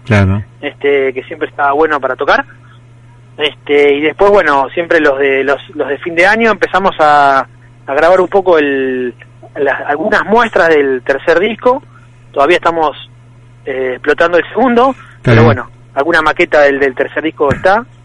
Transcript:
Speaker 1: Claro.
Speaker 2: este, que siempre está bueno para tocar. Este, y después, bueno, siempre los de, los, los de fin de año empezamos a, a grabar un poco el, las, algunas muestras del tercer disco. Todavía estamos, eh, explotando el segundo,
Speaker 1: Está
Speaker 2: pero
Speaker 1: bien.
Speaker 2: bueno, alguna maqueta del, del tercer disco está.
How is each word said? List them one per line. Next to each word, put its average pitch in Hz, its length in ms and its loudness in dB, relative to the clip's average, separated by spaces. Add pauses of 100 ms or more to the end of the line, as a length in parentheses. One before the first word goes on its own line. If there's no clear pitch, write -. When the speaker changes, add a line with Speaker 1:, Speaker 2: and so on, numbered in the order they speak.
Speaker 1:
Claro. 101 380 2 (180)
Speaker 2:
este, 139 520 -2
que 127 100 -10
siempre 156 260 -10
está 143 240 -2
bueno 156 260 0
para 127 160 -4
tocar. 190 300 -2 (920)
Este, 143 580 0
y 143 60 -4
después, 156 300 2
bueno, 147 420 2
siempre 170 260 -2
los 143 200 0
de, 135 240 0
los, 135 140 -2 (180)
los 123 140 -4
de 139 100 -6
fin 165 160 -10
de 175 100 2
año 220 260 2
empezamos 190 480 -2
a, 143 400 4 (460)
a 139 80 -6
grabar 165 280 4
un 175 80 -2
poco 185 280 2
el, 131 560 -2 (460)
las, 139 280 -4
algunas 160 380 -2
muestras 202 440 0
del 139 340 0
tercer 156 360 -2
disco. 240 420 -2 (500)
Todavía 151 260 2
estamos, 160 380 -2 (720)
eh, 131 280 -6
explotando 165 440 0
el - 120 2
segundo, 240 420 0
Speaker 1:
Está - 120 -14 (200)
Speaker 2:
pero 123 120 4
Speaker 1:
bien. 113 100 6
Speaker 2:
bueno, 117 240 0 (260)
alguna 160 260 0
maqueta 156 400 0
del, 143 180 2
del 135 160 0
tercer 135 280 -6
disco 151 280 -2
está. 202 340 0 (200)